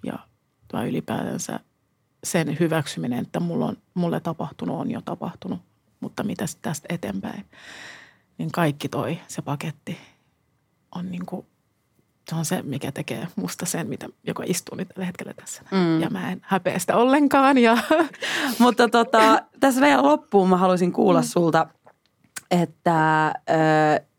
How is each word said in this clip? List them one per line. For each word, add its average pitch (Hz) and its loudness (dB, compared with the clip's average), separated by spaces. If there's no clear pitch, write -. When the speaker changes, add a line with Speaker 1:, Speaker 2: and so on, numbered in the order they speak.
Speaker 1:
ja - -8
tää - -6
ylipäätänsä - -6
sen 160 -2
hyväksyminen, 160 -2
että 170 -6
mulla 170 -4
on, - -6
mulle 170 -2
tapahtunut 165 -8
on - -6
jo - -8
tapahtunut, - -10
mutta - -10
mitäs - -6
tästä - -8
eteenpäin? 196 -8
Niin 160 -6
kaikki 147 0
toi, 147 -4
se - -12
paketti 147 -8
on, 180 -8
niinku, 180 -10
se 165 -6
on 160 -2
se, 185 -2
mikä 143 -6
tekee - -8
musta 180 -8
sen, 165 -6
mitä, - -10
joka - -8
istuu - -6
nyt 190 -8
tällä 190 -10
hetkellä - -10
tässä. - -18
Speaker 2:
Mm. 165 2
Speaker 1:
Ja - -2
mä 180 -6
en 185 -8
häpeä 185 -2
sitä - -2
ollenkaan. 269 4
Ja 233 6
Speaker 2:
<laughs> - -4
Mutta 240 6
tota, 226 4
tässä 262 4
vielä 277 6
loppuun 240 4
mä 180 6
haluaisin 185 4
kuulla 170 4
Speaker 1:
Mm. 160 0
Speaker 2:
sulta, 165 2
että, 156 2
ö, 156 2